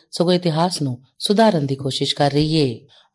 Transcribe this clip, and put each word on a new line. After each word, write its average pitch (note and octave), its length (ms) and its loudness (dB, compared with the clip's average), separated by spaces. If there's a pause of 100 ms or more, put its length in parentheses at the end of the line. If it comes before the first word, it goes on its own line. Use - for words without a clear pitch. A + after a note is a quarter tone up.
(120)
ਸਗੋਂ F3+ 220 0
ਇਤਿਹਾਸ F3 480 0
ਨੂੰ B2+ 160 -4 (220)
ਸੁਧਾਰਨ G3+ 460 2
ਦੀ C3+ 100 -2
ਕੋਸ਼ਿਸ਼ C3+ 400 -4
ਕਰ C#3+ 160 2
ਰਹੀ D#3 300 0
ਹੈ। B2 260 -2 (280)